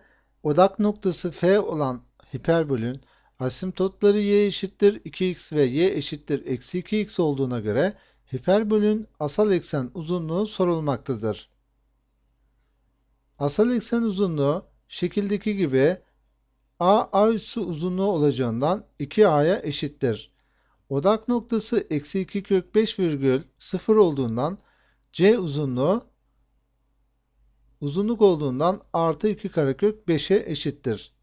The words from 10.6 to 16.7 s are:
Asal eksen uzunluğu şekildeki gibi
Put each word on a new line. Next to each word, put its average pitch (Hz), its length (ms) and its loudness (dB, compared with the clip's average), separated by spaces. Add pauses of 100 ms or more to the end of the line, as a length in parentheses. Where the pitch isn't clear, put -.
Asal 208 320 0
eksen 233 300 -2
uzunluğu 180 640 -2 (220)
şekildeki 202 680 -4
gibi 151 420 2 (840)